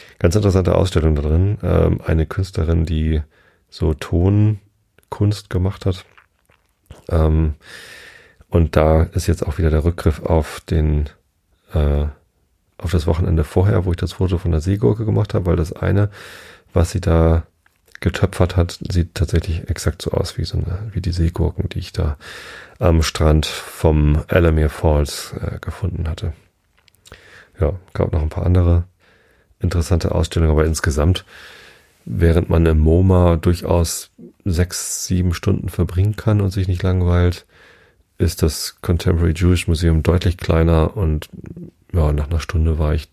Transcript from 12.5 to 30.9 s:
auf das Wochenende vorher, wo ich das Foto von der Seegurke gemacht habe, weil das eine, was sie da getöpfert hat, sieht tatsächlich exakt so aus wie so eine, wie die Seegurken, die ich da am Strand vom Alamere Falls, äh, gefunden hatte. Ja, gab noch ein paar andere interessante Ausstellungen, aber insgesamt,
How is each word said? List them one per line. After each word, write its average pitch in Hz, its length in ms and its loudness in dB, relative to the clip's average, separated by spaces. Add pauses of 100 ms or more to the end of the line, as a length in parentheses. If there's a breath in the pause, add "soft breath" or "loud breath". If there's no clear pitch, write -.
auf 85 120 -6
das 85 160 0
Wochenende 82 380 0
vorher, 98 400 0
wo 95 60 -2
ich 85 60 -2
das 87 160 -6
Foto 92 260 -2
von 85 140 -2
der 80 80 2
Seegurke 104 440 0
gemacht 104 300 -2
habe, 92 120 -2
weil 85 100 2
das 82 160 -2
eine, 98 380 0 (600 loud breath)
was 85 180 0
sie 87 100 -4
da 82 460 2 (540)
getöpfert - 560 0
hat, 85 220 0 (120)
sieht 85 240 -2
tatsächlich 85 560 -2
exakt - 320 -4
so - 100 -6
aus - 240 -4
wie - 80 -4
so - 140 -6
eine, 87 340 -6
wie 92 80 -4
die 87 120 -4
Seegurken, 85 580 -2
die - 80 -8
ich - 140 -12
da 78 260 -4 (600 loud breath)
am 82 240 4
Strand 78 440 2
vom 76 840 0
Alamere 78 400 2
Falls, - 720 -2
äh, - 180 -8
gefunden 85 500 -6
hatte. 82 260 -6 (1200 loud breath)
Ja, - 140 0 (220)
gab - 180 -2
noch 82 80 0
ein 78 80 -2
paar 82 160 -6
andere 87 400 4 (720 soft breath)
interessante 85 560 -2
Ausstellungen, 85 380 0
aber 78 140 2
insgesamt, 78 580 0 (800 loud breath)